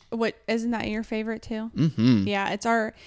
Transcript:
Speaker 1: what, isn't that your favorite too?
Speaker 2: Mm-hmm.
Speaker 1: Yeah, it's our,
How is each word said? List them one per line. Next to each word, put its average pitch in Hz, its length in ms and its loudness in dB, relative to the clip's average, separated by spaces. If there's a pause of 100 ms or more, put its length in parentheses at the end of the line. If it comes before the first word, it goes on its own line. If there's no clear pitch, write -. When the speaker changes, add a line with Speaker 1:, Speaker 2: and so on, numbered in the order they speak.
(100)
Speaker 1:
what, 226 260 -2 (120)
isn't 233 240 0
that 214 160 -2
your 214 160 -4
favorite 220 380 -6
too? 220 320 -8
Speaker 2:
Mm-hmm. 120 520 4
Speaker 1:
Yeah, 196 240 0
it's 202 160 -4
our, 226 260 0 (140)